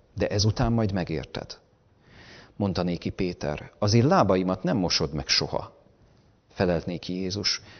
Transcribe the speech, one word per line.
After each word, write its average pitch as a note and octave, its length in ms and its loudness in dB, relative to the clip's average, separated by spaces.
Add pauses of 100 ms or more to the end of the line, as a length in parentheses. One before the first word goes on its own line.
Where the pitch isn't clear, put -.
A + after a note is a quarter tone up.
(160)
de G2+ 120 0
ezután G#2+ 440 2
majd A2+ 200 2
megérted.” E2 640 -6 (1000)
Mondta F#2+ 280 0
néki F2 260 -2
Péter: F2 680 -6
„Az G#2 140 2
én A#2 140 6
lábaimat F#2+ 560 4
nem F3 140 0
mosod E2 360 0
meg C#2+ 140 -6
soha.” - 460 -2 (800)
Felelt F2 340 0
néki F2 280 -6
Jézus: F#2+ 480 -4 (180)